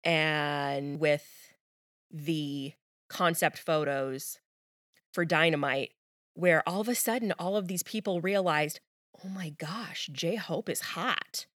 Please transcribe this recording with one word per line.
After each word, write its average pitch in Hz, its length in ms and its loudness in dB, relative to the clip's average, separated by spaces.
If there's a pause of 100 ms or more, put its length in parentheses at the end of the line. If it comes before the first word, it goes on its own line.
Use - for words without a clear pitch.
And 147 960 0
with 147 260 2 (840)
the 147 640 -4 (360)
concept 170 480 2
photos 139 800 -2 (760)
for 175 120 2
Dynamite, 147 680 2 (420)
where 170 340 4
all 185 140 -2
of 214 60 -2
a 240 80 0
sudden 226 420 0
all 185 200 0
of 196 100 -2
these 180 160 -4
people 185 380 -2
realized, 170 580 2 (440)
"Oh 190 40 -10
my 190 220 -6
gosh, 165 600 -8
J-Hope 175 580 -2
is - 120 -4
hot." - 640 -4 (140)